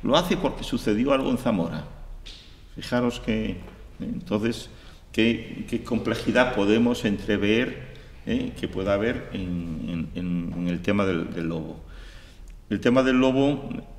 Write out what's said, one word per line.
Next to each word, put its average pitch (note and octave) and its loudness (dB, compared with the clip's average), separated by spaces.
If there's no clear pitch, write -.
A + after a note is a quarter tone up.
lo A#2 4
hace F3+ 4
porque - -2
sucedió A#2 2
algo C3+ 2
en B2 2
Zamora. E2 0
Fijaros B2 0
que, A2 0
eh, F2+ -6
entonces, - -2
qué, A2+ 2
qué A2+ -2
complejidad A2+ 2
podemos A#2 4
entrever, G#2 2
eh, A#2 -2
que - -4
pueda F#2+ 0
haber A2 -2
en, E2+ -4
en, E2+ -4
en, F2 -2
en F2 -2
el F2 0
tema G2+ 2
del, E2+ 0
del E2 -4
lobo. D#2+ -6
El G#2 0
tema B2+ 6
del C3 6
lobo C3+ 4